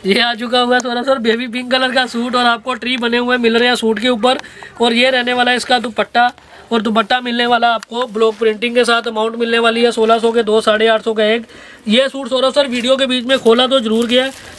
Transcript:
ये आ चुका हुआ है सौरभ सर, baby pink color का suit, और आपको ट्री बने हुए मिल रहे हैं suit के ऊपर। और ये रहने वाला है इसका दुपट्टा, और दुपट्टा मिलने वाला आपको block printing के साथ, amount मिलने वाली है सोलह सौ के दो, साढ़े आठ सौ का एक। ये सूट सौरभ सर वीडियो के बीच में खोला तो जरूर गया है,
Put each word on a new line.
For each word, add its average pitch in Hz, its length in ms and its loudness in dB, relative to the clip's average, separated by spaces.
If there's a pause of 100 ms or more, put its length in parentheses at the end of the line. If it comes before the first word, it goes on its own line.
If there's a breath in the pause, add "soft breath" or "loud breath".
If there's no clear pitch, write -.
ये 214 140 2
आ 240 140 0
चुका 240 260 -2
हुआ 247 140 2
है 247 60 2
सौरभ 240 240 -4
सर, 269 140 0
baby 226 300 0
pink 247 240 -8
color 262 220 0
का 254 120 0
suit, 240 300 -6
और 247 100 2
आपको 233 300 -2
ट्री 247 200 -4
बने 240 220 -2
हुए 247 200 0
मिल 233 200 2
रहे 240 100 2
हैं 247 80 2
suit 220 220 0
के 240 100 -2
ऊपर। 247 300 0 (420 loud breath)
और 233 120 2
ये 247 180 2
रहने 247 220 0
वाला 247 180 2
है 247 60 2
इसका 247 240 0
दुपट्टा, 240 520 0 (400 loud breath)
और 226 100 0
दुपट्टा 226 380 0
मिलने 240 260 -2
वाला 233 280 2
आपको 233 320 -6
block 220 300 0
printing 220 380 -2
के 247 100 2
साथ, 233 240 0
amount 226 280 -4
मिलने 233 220 -2
वाली 233 260 2
है 240 80 4
सोलह 226 260 2
सौ 226 140 2
के 233 100 0
दो, 214 180 2
साढ़े 220 260 2
आठ 220 160 2
सौ 226 120 -4
का 214 100 0
एक। 226 220 0 (420 loud breath)
ये 254 200 2
सूट 269 200 -10
सौरभ 254 260 0
सर 285 120 2
वीडियो 247 300 0
के 269 100 0
बीच 254 180 -2
में 262 140 0
खोला 247 280 2
तो 269 140 2
जरूर 226 260 0
गया 247 180 2
है, 269 80 -6 (260 loud breath)